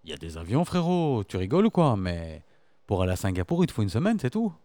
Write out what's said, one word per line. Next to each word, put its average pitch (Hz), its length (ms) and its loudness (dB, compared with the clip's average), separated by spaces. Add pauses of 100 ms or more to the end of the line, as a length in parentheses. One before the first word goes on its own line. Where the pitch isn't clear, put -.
Il 80 40 -16
y 76 40 -8
a 71 40 -10
des 80 220 -10
avions, 113 260 0
frérot. 165 600 0
Tu 95 100 -6
rigoles 131 300 2
ou - 20 4
quoi ? 147 260 4
Mais 85 460 -4 (460)
pour 92 160 2
aller 92 80 2
à 90 40 2
Singapour, 98 480 0
il 147 40 2
te - 40 -6
faut 110 120 0
une 98 60 0
semaine, 196 300 0
c'est - 120 -2
tout. 214 200 -2 (140)